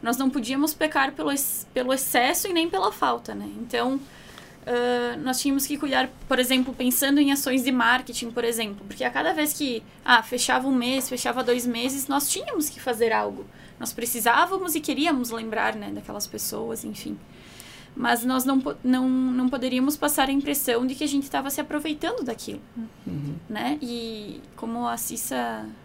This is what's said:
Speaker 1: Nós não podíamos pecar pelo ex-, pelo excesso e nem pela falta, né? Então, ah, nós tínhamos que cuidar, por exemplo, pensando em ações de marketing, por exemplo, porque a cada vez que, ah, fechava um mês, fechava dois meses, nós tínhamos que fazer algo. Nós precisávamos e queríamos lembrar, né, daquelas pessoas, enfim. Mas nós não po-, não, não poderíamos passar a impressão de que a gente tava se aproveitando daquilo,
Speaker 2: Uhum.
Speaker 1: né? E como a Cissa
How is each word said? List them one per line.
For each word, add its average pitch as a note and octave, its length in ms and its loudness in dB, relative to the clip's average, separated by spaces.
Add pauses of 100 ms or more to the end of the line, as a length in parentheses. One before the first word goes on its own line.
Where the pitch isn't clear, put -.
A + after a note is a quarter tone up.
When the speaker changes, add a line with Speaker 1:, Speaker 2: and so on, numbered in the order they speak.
Speaker 1:
Nós A#3 160 0
não C4 140 2
podíamos C4+ 440 0
pecar D4+ 380 0
pelo D4 200 -2
ex-, - 420 -2
pelo B3+ 180 0
excesso C4 540 2
e F#4+ 60 -2
nem E4+ 180 2
pela F#4+ 220 2
falta, A#3 420 -2
né? G#3 140 -8 (120)
Então, B3 380 0 (640)
ah, A#3+ 520 0
nós B3+ 240 -2
tínhamos C#4 260 2
que D4 100 -4
cuidar, C4 320 0 (200)
por B3+ 100 4
exemplo, B3+ 340 4
pensando C4+ 460 4
em C#4 140 6
ações C4+ 320 2
de C4+ 80 2
marketing, A#3 580 2
por A#3 140 -2
exemplo, A3+ 420 -2
porque G3+ 160 -8
a B3 80 0
cada C#4 220 0
vez D4+ 200 0
que, B3 300 -2 (220)
ah, A#3 180 6
fechava B3+ 460 0
um C4+ 60 4
mês, B3+ 340 2
fechava B3 340 -2
dois B3 240 2
meses, B3 400 -2
nós C#4+ 240 0
tínhamos G#4+ 380 -2
que - 100 -10
fazer A3+ 340 2
algo. G#3 320 0 (360)
Nós - 120 -6
precisávamos D4+ 840 2
e D#4 40 0
queríamos C#4 500 0
lembrar, A3 440 -2
né, G#3 180 -8
daquelas G#3 340 -8
pessoas, A3 580 -6
enfim. G#3+ 320 -8 (800)
Mas A#3+ 280 0
nós B3+ 200 2
não C4+ 160 4
po-, - 240 -4
não, B3+ 240 4
não B3+ 400 2
poderíamos C4 480 2
passar D4 320 2
a C#4 40 0
impressão C#4 540 2
de C4 80 -2
que - 80 -4
a D4+ 40 0
gente C#4 220 0
tava C#4 220 -2
se C#4+ 100 -4
aproveitando D#4 640 -2
daquilo, A3 360 -8 (440)
Speaker 2:
Uhum. D3+ 300 -6 (140)
Speaker 1:
né? A#3 340 -2
E A3+ 580 -8 (160)
como A#3 300 -4
a A#3 100 -2
Cissa A#3 680 -4 (200)